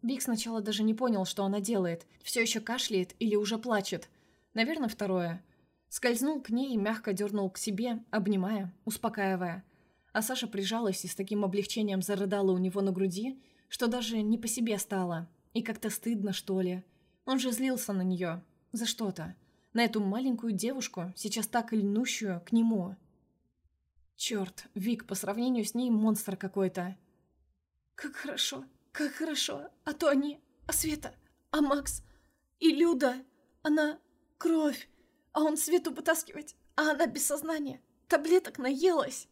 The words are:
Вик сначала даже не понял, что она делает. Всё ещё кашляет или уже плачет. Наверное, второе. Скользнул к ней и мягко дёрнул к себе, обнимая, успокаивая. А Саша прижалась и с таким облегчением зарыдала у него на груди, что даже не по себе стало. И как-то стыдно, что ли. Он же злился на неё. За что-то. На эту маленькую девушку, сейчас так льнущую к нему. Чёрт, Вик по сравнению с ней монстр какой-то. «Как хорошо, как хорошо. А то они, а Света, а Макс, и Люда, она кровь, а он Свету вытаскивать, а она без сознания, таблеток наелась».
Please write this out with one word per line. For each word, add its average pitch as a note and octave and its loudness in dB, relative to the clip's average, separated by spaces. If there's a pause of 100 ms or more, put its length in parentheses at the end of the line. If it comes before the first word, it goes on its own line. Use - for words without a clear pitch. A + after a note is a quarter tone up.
Вик C4 -2
сначала A3+ -2
даже G#3 0
не A3 4
понял, A3 2
что - -2
она G3+ 0
делает. F#3+ 0 (160)
Всё - -2
ещё A3+ 0
кашляет A3 -2
или G#3+ 2
уже G#3 2
плачет. G#3+ -2 (460)
Наверное, B3+ 0
второе. F#3 -2 (460)
Скользнул B3 0
к A3 -6
ней B3+ 0
и - 4
мягко G#3+ 0
дёрнул G3+ 0
к F#3+ -14
себе, A3+ -4
обнимая, G3 0 (140)
успокаивая. F#3+ -2 (500)
А A3 0
Саша A#3+ -2
прижалась G3+ -2
и - -6
с - -8
таким G#3 -2
облегчением G3 0
зарыдала G3+ 2
у F#3 2
него F#3 0
на G3 2
груди, G3 -2 (260)
что - -2
даже A3+ -2
не G#3+ 2
по A#3 -6
себе A3+ 0
стало. F3 -2 (280)
И A#3 -2
как-то A3 -4
стыдно, G#3 -2
что F#3+ -2
ли. F#3 -2 (420)
Он C4 2
же B3+ 0
злился B3 0
на F#3+ 0
неё. F3+ -2 (300)
За A#3 -2
что-то. F#3 -4 (380)
На A#3 4
эту A3 0
маленькую A#3 0
девушку, G3 -4
сейчас G#3 -4
так A#3 -2
льнущую G3+ 0
к - -6
нему. A3 4 (1200)
Чёрт, - -4
Вик G#3+ -2
по - -6
сравнению A3+ 0
с G#3 -4
ней A#3+ 2
монстр G#3+ 2
какой-то. F#3+ -2 (960)
«Как - -10
хорошо, C#4 -2 (260)
как D4 -2
хорошо. D#4 -4 (140)
А D4 -4
то D4+ 2
они, C#4+ 2 (240)
а - -4
Света, - -2 (380)
а D4+ 2
Макс, C#4 0 (580)
и D#4+ 8
Люда, C4+ 4 (380)
она D4+ 2 (400)
кровь, D#4 2 (440)
а D#4 2
он D4+ 4
Свету D#4+ 0
вытаскивать, D#4+ -4 (200)
а D4+ 2
она D4+ 2
без C4 -2
сознания, D4+ -4 (280)
таблеток E4 4
наелась». C#4 2